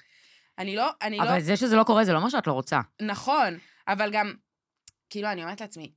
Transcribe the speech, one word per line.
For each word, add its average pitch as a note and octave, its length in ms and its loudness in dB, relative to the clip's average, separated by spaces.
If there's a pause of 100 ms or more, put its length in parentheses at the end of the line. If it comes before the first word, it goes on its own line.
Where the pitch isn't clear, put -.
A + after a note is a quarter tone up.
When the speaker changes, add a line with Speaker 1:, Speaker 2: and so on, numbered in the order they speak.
(580)
Speaker 1:
אני D3 180 -6
לא, D4 140 2 (120)
אני G#3+ 160 -4
לא" - 40 0
Speaker 2:
אבל - 180 2
זה E3+ 160 0
שזה A3+ 200 2
לא A3 80 8
קורה, A3 200 4
זה F#3 80 2
לא D#3 60 4
אומר G3 100 0
שאת C4 180 -2
לא D#3 60 0
רוצה. C3+ 280 0 (220)
Speaker 1:
נכון, G#3+ 560 0 (300)
אבל G3+ 240 -2
גם, G#3 220 -2 (760)
כאילו, G#3 180 -6
אני F#3 140 -6
אומרת F#3+ 180 -10
לעצמי E3 360 -14